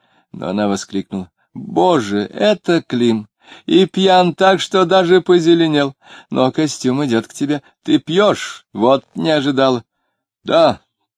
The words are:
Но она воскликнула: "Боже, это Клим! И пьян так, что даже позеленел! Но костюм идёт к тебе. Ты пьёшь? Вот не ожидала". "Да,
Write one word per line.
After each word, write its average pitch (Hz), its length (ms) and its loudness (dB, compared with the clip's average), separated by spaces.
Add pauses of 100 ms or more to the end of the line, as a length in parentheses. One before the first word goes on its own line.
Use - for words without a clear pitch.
(320)
Но 85 180 -12
она 104 180 -2
воскликнула: 98 640 -8 (220)
"Боже, 147 640 -2
это 196 640 -2
Клим! 117 460 -2 (380)
И 190 200 4
пьян 185 500 2
так, 190 240 2
что 190 260 0
даже 180 360 2
позеленел! 165 760 2 (340)
Но 131 220 0
костюм 143 540 -4
идёт 113 220 -2
к - 60 -20
тебе. 143 280 -6 (220)
Ты 151 160 0
пьёшь? 175 760 -4
Вот 120 320 0 (100)
не 165 160 -2
ожидала". 135 540 0 (580)
"Да, 151 380 2 (360)